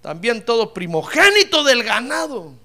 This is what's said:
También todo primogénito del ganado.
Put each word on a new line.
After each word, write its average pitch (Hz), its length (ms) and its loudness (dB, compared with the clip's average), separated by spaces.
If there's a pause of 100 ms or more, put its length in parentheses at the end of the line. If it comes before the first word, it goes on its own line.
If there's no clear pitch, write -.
También 202 440 -6
todo 226 300 -2
primogénito 302 880 2
del 247 220 4
ganado. 240 680 -4 (120)